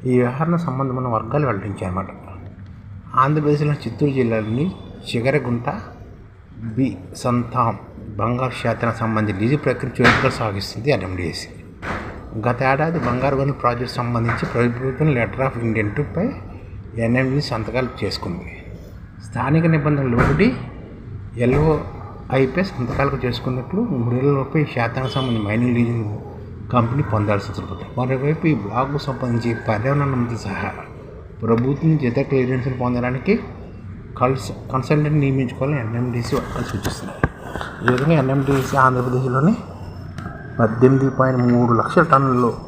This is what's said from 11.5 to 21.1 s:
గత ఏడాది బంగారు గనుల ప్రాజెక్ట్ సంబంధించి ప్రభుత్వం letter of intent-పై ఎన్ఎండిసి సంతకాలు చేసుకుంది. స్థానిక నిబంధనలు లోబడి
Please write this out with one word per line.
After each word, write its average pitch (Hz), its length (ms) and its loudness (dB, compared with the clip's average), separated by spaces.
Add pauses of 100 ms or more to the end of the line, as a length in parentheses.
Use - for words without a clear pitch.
గత 117 240 0
ఏడాది 151 360 2
బంగారు 127 380 0
గనుల 139 160 2
ప్రాజెక్ట్ 120 420 0
సంబంధించి 120 520 0
ప్రభుత్వం 127 680 2
letter 113 320 0
of 135 160 0
intent-పై 113 640 0 (800)
ఎన్ఎండిసి 131 440 2
సంతకాలు 117 400 -2 (160)
చేసుకుంది. - 460 -6 (720)
స్థానిక 143 420 2
నిబంధనలు 147 420 2
లోబడి 139 400 4 (880)